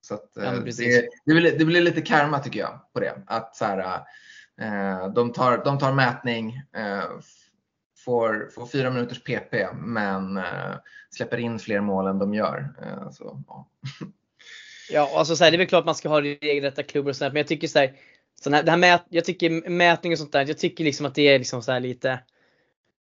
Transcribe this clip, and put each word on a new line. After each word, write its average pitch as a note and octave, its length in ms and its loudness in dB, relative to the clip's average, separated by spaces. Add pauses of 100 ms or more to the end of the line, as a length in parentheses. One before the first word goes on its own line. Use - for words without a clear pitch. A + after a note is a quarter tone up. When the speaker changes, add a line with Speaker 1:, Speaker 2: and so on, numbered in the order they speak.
Speaker 1:
så - 120 -12
att, - 220 -14
Speaker 2:
Ja, G#2+ 60 -10
men A#2+ 160 -4
Speaker 1:
eh, A#2 60 -6
Speaker 2:
precis. A#2+ 240 -4
Speaker 1:
det, A#2+ 200 4 (180)
det D3+ 140 4
blir, E3 180 4
det D#3+ 80 4
blir E3+ 160 4
lite D#3+ 200 2
karma, D3 380 2
tycker G#2+ 200 -6
jag, - 340 -10
på B2 60 -4
det. - 160 -2 (120)
Att - 280 -6
så A2+ 100 -4
här, F#2 360 -4 (600)
eh, G2 520 -4
de A#2+ 200 0
tar, B2 300 0
de C#3 160 0
tar C3+ 140 2
mätning, A#2+ 640 -2 (200)
eh, G2+ 280 -4 (160)
f-, - 60 -20 (800)
får, A2+ 500 0
får - 120 -14
fyra B2+ 240 -2
minuters B2 320 -6
P A2+ 160 -4
P, G#2 340 -4
men, G2 640 -4
eh, F#2 380 -6 (340)
släpper - 280 -8
in A#2 220 -4
fler G2+ 220 -2
mål F#2+ 260 -2
än F#2+ 120 -2
de G2+ 140 -2
gör. G#2+ 480 -4
Eh, - 300 -12
så, - 360 -16
ja. - 220 -20 (300)
<laughs> - 120 -14 (800)
Speaker 2:
Ja, D3 220 2
alltså D#3+ 200 2
så E3+ 80 4
här, D#3+ 80 8
det E3 40 4
är F3 40 0
väl F3+ 80 2
klart E3+ 180 2
man D#3+ 100 0
ska - 140 -6
ha D3+ 120 4
regelrätta C#3+ 640 -2
klubbor C#3+ 260 -2
och C3 60 -4
sånt, C3+ 180 -2
men D3+ 60 0
jag D3 80 -2
tycker D#3+ 200 -4
så D3 120 2
här, C3+ 140 2 (480)
sån C#3+ 120 0
här, D3+ 100 4
det E3 80 4
här E3+ 60 6
mät-, F3 320 6
jag E3+ 160 0
tycker E3+ 440 -2
mätning F3 420 2
och D#3+ 60 2
sånt D3+ 140 -8
där, C#3 140 2
jag D3+ 120 -4
tycker E3+ 260 -4
liksom D3 220 -2
att C3+ 100 -6
det D3+ 60 0
är C#3 180 8
liksom B2 240 -6
så C#3 80 -2
här B2+ 80 0
lite, B2+ 400 -4 (920)